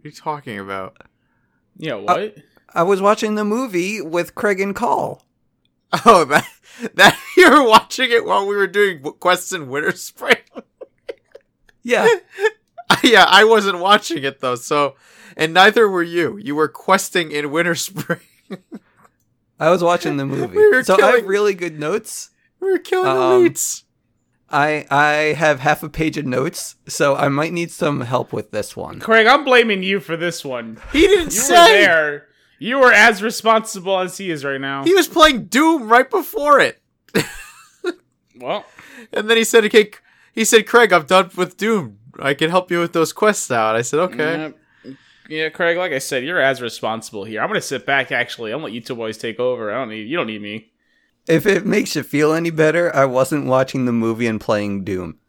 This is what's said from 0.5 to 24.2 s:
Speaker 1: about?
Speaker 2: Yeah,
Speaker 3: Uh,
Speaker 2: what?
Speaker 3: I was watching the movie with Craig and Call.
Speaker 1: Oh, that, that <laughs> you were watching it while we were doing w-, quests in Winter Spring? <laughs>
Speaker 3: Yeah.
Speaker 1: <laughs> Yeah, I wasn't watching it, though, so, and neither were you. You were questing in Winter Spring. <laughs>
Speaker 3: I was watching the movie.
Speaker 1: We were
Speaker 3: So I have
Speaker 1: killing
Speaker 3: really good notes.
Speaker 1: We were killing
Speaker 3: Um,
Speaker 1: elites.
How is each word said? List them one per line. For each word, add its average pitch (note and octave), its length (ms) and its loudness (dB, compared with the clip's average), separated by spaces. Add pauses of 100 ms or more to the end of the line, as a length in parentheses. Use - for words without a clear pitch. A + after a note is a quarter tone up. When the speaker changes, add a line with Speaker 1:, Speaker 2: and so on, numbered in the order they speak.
Speaker 1:
about? G2 360 -10 (800)
Speaker 2:
Yeah, D3+ 200 -10
Speaker 3:
Uh, G2 40 -10
Speaker 2:
what? F3 360 -4 (360)
Speaker 3:
I E3+ 120 -2
was F#3+ 180 0
watching G#3+ 320 0
the G#3+ 100 -4
movie G#3 560 -4
with E3+ 360 -6
Craig G3+ 240 -2
and G3 140 -4
Call. - 520 -4 (800)
Speaker 1:
Oh, F#3 180 6
that, C#3+ 220 0 (480)
that F3+ 240 4 (100)
<laughs> - 80 -2
you F4+ 140 8
were C4+ 180 6
watching A3+ 440 0
it A#3 120 2
while G3 220 -2
we G3+ 100 -2
were G3 120 0
doing F#3+ 300 -2
w-, C#3 180 -10
quests F3+ 360 -2
in D#3 160 -10
Winter D3+ 240 -4
Spring? - 440 -2 (180)
<laughs> - 80 -16 (1200)
Speaker 3:
Yeah. A#3 300 0
Speaker 1:
<laughs> G4 60 0 (840)
Yeah, G#3 240 8
I G3 160 6
wasn't G3+ 360 2
watching G3+ 440 0
it, C3+ 160 -6
though, B2+ 140 -2
so, C#3 420 -2 (400)
and D#3+ 160 -2
neither G#3 360 6
were F#3 140 -2
you. E3+ 360 -4
You A#2+ 180 -8
were D3+ 120 0
questing F#3 640 -2
in D3 180 -6
Winter E3+ 240 -2
Spring. E3 460 -8 (720)
<laughs> - 680 -20
Speaker 3:
I D3+ 100 0
was F3 140 0
watching E3+ 320 0
the C#3 80 -4
movie. C#3 320 -6
Speaker 1:
We G#4+ 140 6
were B3+ 120 2
Speaker 3:
So - 120 2
I - 80 4
have G#3+ 80 6
Speaker 1:
killing A#3 160 2
Speaker 3:
really G3+ 280 0
good E3+ 240 -10
notes. F3+ 520 -8 (300)
Speaker 1:
We F#4+ 120 -2
were F4+ 60 0
killing F#4 320 -2
Speaker 3:
Um, C4 80 0 (260)
Speaker 1:
elites. - 380 -4 (680)